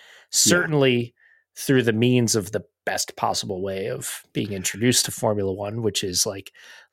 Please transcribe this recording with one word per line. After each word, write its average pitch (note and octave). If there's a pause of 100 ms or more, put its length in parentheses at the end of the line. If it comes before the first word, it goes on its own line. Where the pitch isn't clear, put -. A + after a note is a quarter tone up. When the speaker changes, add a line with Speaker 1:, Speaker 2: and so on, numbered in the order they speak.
(440)
Speaker 1:
Yeah. F3
Speaker 2:
certainly C3+ (420)
through C3
the A2+
means A#2+
of G#2
the G#2+ (220)
best -
possible G2+
way G2
of C3 (100)
being G#2
introduced G2+
to -
Formula G#2
One, G#2
which G#2
is, F#2
like, G2 (400)